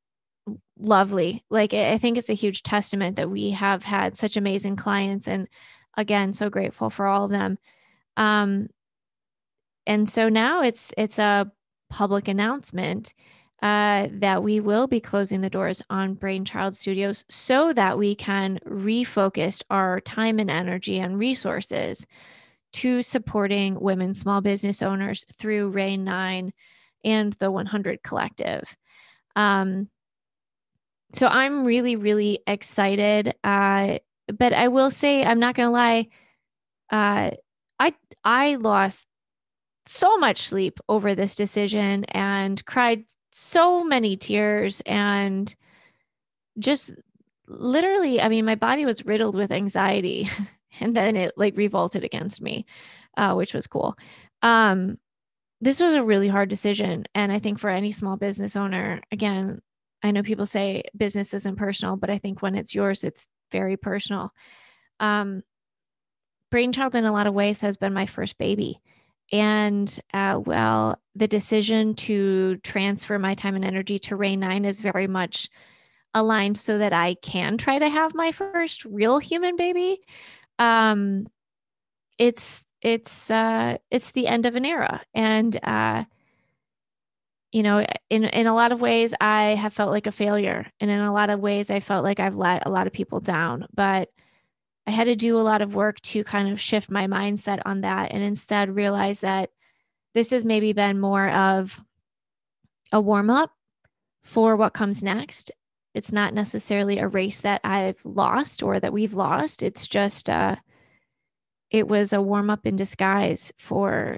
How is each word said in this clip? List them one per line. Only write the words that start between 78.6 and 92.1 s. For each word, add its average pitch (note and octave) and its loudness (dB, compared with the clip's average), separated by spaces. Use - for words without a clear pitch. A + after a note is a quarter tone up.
real A3 2
human F4 -2
baby. F4+ 0
Um, G#3+ 2
it's, - 0
it's, A3+ -2
uh, A3+ 2
it's - -2
the B3 0
end A#3 2
of A#3+ 0
an B3+ -2
era. - -2
And, A3 2
uh, - 0
you A3 2
know, G#3 4
in, A3 2
in A3+ 2
a A3+ 4
lot A#3 4
of A#3+ -2
ways, A#3 2
I G#3+ 4
have G#3 -2
felt G#3 0
like G#3 0
a G#3 -6
failure. G#3 0
And G#3 0
in G3+ 2
a G#3 0
lot G#3 2
of G#3 0
ways, G3+ 0
I G3+ 0
felt G3 0
like G3+ 2